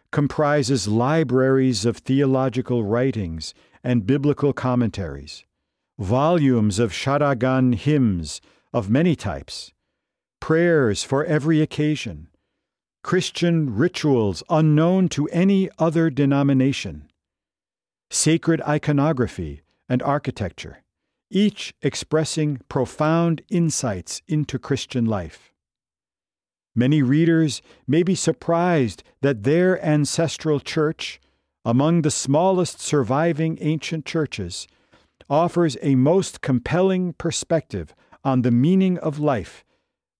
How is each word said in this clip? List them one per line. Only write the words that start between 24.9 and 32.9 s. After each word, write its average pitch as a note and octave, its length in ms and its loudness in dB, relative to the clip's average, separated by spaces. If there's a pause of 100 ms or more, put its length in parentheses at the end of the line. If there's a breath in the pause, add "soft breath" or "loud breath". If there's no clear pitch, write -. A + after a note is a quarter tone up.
life. F#2+ 480 -6 (1200)
Many C3+ 260 4
readers D#3+ 600 2 (240 soft breath)
may D#3 160 2
be F3 140 0
surprised E3 880 0 (160 soft breath)
that B2+ 240 0
their F3 400 2
ancestral D3+ 760 0
church, - 600 -4 (440)
among D3 380 4
the D3 80 2
smallest F3 720 0
surviving D3+ 800 0